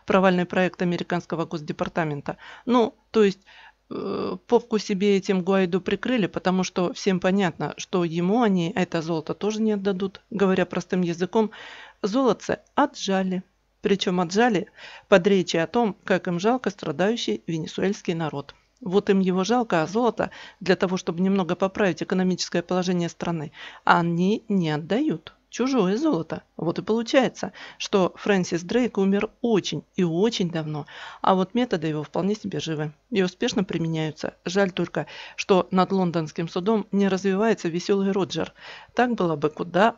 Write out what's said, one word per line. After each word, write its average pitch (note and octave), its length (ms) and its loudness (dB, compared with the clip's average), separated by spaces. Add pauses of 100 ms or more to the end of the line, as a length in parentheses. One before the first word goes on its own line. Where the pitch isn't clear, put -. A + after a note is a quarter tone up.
провальный F#3 400 4
проект F3+ 340 0
американского F3 640 -2
госдепартамента. D#3+ 960 -6 (260)
Ну, A#3 300 2 (160)
то A3 140 4
есть, G3 160 2 (540)
э, G3 420 -6 (100)
попку A#3 320 2
себе G3+ 400 2
этим F#3 240 0
Гуайдо F#3+ 380 2
прикрыли, G#3+ 460 -2
потому F#3 380 0
что B3+ 300 -2
всем F#3 260 -2
понятно, F#3 560 0
что - 280 -2
ему F3 360 0
они F#3 340 2
это E3+ 280 -2
золото D#3+ 320 -4
тоже G#3+ 260 -4
не A3 120 2
отдадут. G3 580 -4
Говоря F#3 340 2
простым F3+ 380 -2
языком, F3+ 480 0 (500)
золотце A3+ 600 0 (140)
отжали. F#3+ 680 -2 (400)
Причем F#3+ 380 2
отжали G3 480 2 (400)
под F#3+ 180 6
речи F#3+ 320 2
о E3 80 2
том, A#3 380 0
как F3+ 240 0
им F3 120 0
жалко A3+ 300 0
страдающий G3+ 760 -2
венесуэльский F3 680 -2
народ. D3+ 400 -6 (260)
Вот G3+ 300 0
им G3 100 4
его F#3 240 2
жалко, A3 380 2
а D#3 40 -2
золото A3+ 440 0 (300)
для F3+ 160 2
того, F#3 200 0
чтобы F3 240 -4
немного F#3 340 2
поправить F#3+ 480 0
экономическое F3+ 600 0
положение F3+ 480 -2
страны, E3 420 -6 (320)
они F3 640 2
не F3+ 220 0
отдают. E3+ 640 -2 (160)
Чужое A3+ 480 0
золото. C4 460 -2 (120)
Вот E3 220 -4
и - 40 -4
получается, A3+ 720 0 (240)
что F#3+ 400 2
Фрэнсис F#3 460 0
Дрейк A3+ 340 0
умер G3 320 2 (140)
очень F3+ 420 0 (120)
и F#3+ 60 2
очень F3+ 460 2
давно, D#3 380 -6 (340)
а F#3+ 140 4
вот F#3 180 0
методы G#3 360 0
его D3+ 140 -2
вполне F#3 320 -2
себе G3 240 -6
живы D3+ 340 -4 (180)
и G3 120 2
успешно A3+ 400 0
применяются. D#3+ 680 -4 (140)
Жаль F#3 240 2
только, E3+ 360 -4 (300)
что - 340 2
над G3 220 4
лондонским E3+ 560 -2
судом G3 420 0
не G3 180 2
развивается G3 600 0
веселый G3 440 0
Роджер. F3 420 -4 (400)
Так A#3+ 200 2
было E3+ 220 0
бы D3+ 140 0
куда F3 480 2